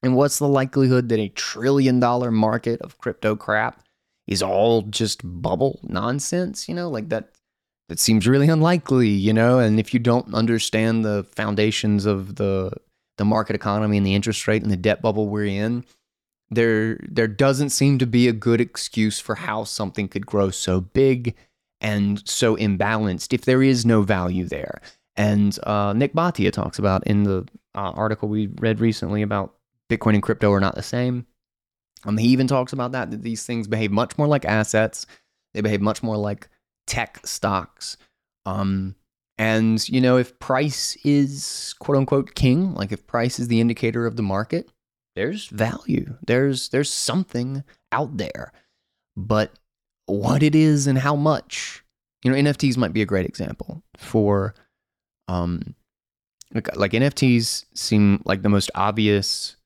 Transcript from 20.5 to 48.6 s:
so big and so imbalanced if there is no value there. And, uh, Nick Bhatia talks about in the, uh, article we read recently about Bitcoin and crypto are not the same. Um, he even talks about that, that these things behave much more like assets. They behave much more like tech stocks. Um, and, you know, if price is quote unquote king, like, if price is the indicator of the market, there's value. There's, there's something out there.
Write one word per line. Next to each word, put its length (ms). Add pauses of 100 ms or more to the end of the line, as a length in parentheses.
so 300
big 540 (460)
and 480
so 280
imbalanced 760
if 120
there 180
is 220
no 180
value 420
there. 360 (360)
And, 500
uh, 260
Nick 200
Bhatia 400
talks 260
about 260
in 200
the, 240 (260)
uh, 200
article 340
we 200 (100)
read 200
recently 440
about 320 (360)
Bitcoin 240
and 80
crypto 300
are 80
not 140
the 80
same. 440 (800)
Um, 120
he 120
even 180
talks 260
about 200
that, 180
that 120
these 220
things 240
behave 220
much 280
more 80
like 180
assets. 640 (480)
They 60
behave 200
much 220
more 140
like 320 (380)
tech 400
stocks. 720 (500)
Um, 480 (420)
and, 520
you 120
know, 160
if 220
price 640
is 760
quote 180
unquote 380
king, 380
like, 180
if 140
price 320
is 100
the 120
indicator 460
of 100
the 60
market, 480 (440)
there's 320
value. 680 (100)
There's, 440
there's 200
something 760 (280)
out 240
there. 360 (640)